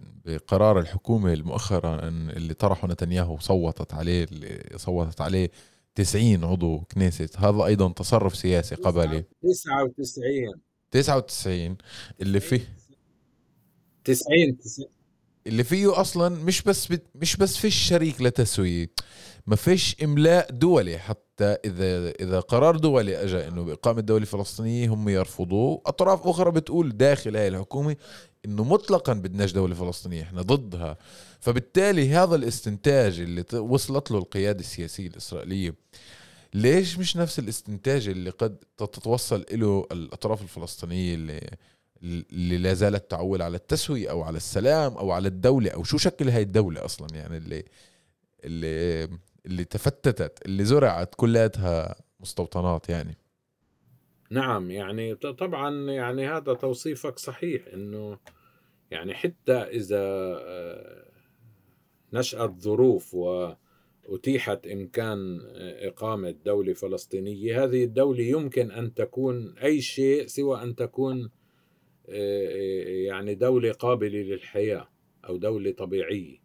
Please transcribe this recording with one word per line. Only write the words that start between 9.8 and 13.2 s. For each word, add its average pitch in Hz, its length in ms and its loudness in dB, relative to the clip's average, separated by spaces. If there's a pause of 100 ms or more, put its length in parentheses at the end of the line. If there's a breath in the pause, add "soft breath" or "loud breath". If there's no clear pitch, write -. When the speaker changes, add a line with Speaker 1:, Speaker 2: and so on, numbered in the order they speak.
Speaker 2:
وتسعين. 127 720 -4 (380)
Speaker 1:
تسعة 139 260 4
وتسعين، 92 600 -4 (440 loud breath)
اللي 98 180 4
فيه - 360 -2 (1300)